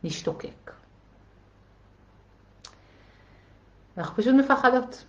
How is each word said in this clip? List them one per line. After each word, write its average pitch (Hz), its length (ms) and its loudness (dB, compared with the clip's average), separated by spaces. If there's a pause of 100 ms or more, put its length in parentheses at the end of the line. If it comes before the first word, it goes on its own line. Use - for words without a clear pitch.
נשתוקק. - 640 -10 (3250)
אנחנו 165 180 -8
פשוט 233 180 2
מפחדות 254 760 2